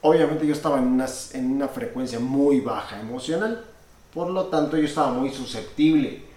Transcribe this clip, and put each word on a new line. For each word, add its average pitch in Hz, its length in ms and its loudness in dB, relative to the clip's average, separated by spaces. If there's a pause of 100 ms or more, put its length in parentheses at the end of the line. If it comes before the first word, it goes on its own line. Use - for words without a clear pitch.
obviamente 151 440 4
yo 147 60 2
estaba 143 260 0
en 127 80 2
una, 127 200 2 (260)
en 127 180 -2
una 139 180 0
frecuencia 123 520 -6
muy 139 400 4
baja 107 400 -6
emocional, 160 640 -4 (500)
por 175 160 -4
lo 190 160 0
tanto 156 300 0
yo 151 100 4
estaba 139 240 0
muy 127 240 -2
susceptible 135 880 0 (140)